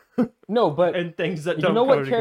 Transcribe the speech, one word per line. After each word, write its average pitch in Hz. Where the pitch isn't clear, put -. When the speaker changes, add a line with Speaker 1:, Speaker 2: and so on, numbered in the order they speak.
Speaker 1:
<laughs> 233
Speaker 2:
No, 214
but 165
Speaker 1:
And 175
things 165
that 170
Speaker 2:
you 156
Speaker 1:
don't -
Speaker 2:
know 240
Speaker 1:
go 269
Speaker 2:
what -
Speaker 1:
together. 240